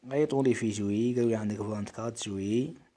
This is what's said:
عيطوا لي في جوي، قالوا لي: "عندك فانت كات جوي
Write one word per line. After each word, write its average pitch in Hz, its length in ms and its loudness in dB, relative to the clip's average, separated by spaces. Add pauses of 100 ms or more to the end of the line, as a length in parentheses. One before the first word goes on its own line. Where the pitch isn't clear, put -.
(100)
عيطوا 139 320 2
لي 127 120 6
في 110 160 0
جوي، 104 440 0
قالوا 120 160 2
لي: 113 60 2
"عندك 104 260 -2
فانت 104 280 -6
كات 113 380 -8
جوي 107 460 0 (220)